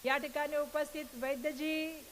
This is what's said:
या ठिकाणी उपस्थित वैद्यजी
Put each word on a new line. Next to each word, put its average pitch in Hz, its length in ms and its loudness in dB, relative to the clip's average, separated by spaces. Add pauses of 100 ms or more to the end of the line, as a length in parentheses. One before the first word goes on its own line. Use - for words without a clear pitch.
या 262 140 6
ठिकाणी 294 400 0
उपस्थित 294 560 0
वैद्यजी 294 1000 0